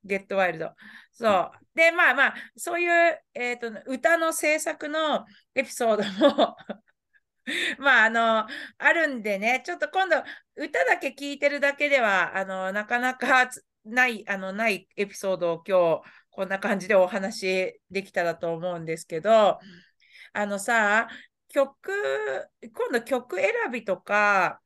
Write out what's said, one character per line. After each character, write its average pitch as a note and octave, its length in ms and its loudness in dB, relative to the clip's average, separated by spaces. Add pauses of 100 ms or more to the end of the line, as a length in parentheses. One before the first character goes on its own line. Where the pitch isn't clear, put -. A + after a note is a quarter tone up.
ゲ G3 120 -4
ッ G3 100 -8
ト G3 100 -4
ワ F#3 120 2
イ E3+ 40 -2
ル D#3+ 80 -10
ド。 D#3+ 120 -8 (400)
そ A3+ 160 -2
う。 F3+ 220 2 (240)
で、 E4 160 6
ま E4 200 4
あ B3 40 2
ま C4+ 140 4
あ、 G#3 60 -4 (220)
そ E4+ 200 -6
う F4 40 -2
い F4 60 0
う、 E4+ 340 4 (140)
え A#3+ 180 -6
ー A#3+ 60 -8
と、 A#3 140 -10 (140)
歌 D#4+ 300 2
の E4 160 0
制 D#4 280 0
作 D4+ 280 -6
の D4+ 380 -2 (280)
エ C4 100 -2
ピ - 80 -12
ソ A3+ 220 0
ー - 20 2
ド G#3 320 2
も、 - 280 2 (600)
<laughs> E4+ 640 -8
ま C4 240 6
あ、 - 20 6
あ A3+ 60 4
の、 A3+ 360 2 (320)
あ D4 140 2
る D#4+ 160 2
ん B3 140 -6
で G3+ 160 -4
ね、 A#3+ 260 0
ち F4 80 -8
ょ E4+ 40 -6
っ - 20 -18
と D4+ 100 -2
今 F#4+ 200 0
度、 D4+ 140 2 (340)
歌 D4+ 280 -2
だ A4+ 140 2
け C#4 140 -6
聴 C#4+ 220 -10
い C4 40 -14
て C#4+ 100 0
る C#4+ 120 -2
だ C#4 140 0
け D4 140 -2
で C#4 120 4
は、 F#3+ 360 2
あ F#3+ 80 -2
の、 F#3+ 280 -6
な G#3 140 -6
か A#3+ 120 -2
な B3+ 160 -2
か B3+ 340 2
つ-、 - 160 -18 (200)
な B3 240 0
い、 A3 200 -8
あ G3 100 -4
の、 F#3+ 140 -8
な G3+ 160 -2
い F#3+ 280 -4
エ G3+ 100 -2
ピ G3+ 80 -20
ソ F#3+ 200 -4
ー - 20 -4
ド E3+ 180 -2
を E3 120 -10
今 F3 360 4
日、 - 80 -20 (200)
こ F#3+ 160 -6
ん - 20 -14
な F#3+ 100 -4
感 G3+ 200 -2
じ F#3 100 -8
で G#3+ 60 4
お F#3 120 8
話 F#3+ 720 -4 (100)
で F#3+ 120 -6
き G3 100 -20
た F#3 100 0
ら E3+ 140 0
と E3+ 160 -4
思 F3 220 -6
う E3+ 40 -8
ん E3 60 -10
で D#3+ 120 -6
す - 100 -18
け D#3+ 140 -6
ど、 G#3+ 380 4 (720)
あ G#3 140 -4
の G3+ 120 -6
さ、 A3 500 2 (400)
曲、 C#4 420 -2 (840)
今 A4+ 180 -4
度 A#3+ 100 0
曲 B3+ 360 -6
選 G#4+ 140 2 (200)
び A#3+ 120 -8
と F#3 120 -2
か G3+ 680 0